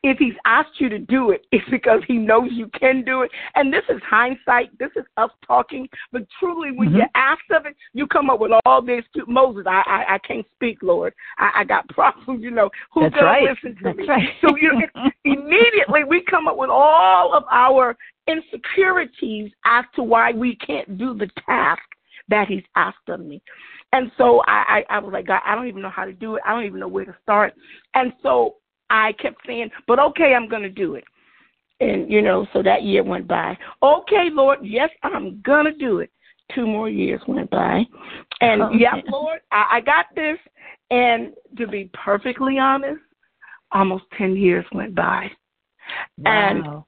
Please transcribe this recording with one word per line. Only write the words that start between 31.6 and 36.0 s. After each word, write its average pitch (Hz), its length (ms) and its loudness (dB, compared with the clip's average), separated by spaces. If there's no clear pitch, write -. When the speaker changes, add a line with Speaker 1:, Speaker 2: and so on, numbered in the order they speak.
Speaker 1:
And, 208 320 -2
you 214 100 4
know, 202 320 0
so - 100 0
that - 200 2
year 196 200 2
went 185 240 -6
by. 175 300 -4
"Okay, 349 480 4
Lord, 277 300 2
yes, 240 280 -2
I'm 202 380 -8
gonna 302 320 2
do 247 260 -4
it." 170 100 -8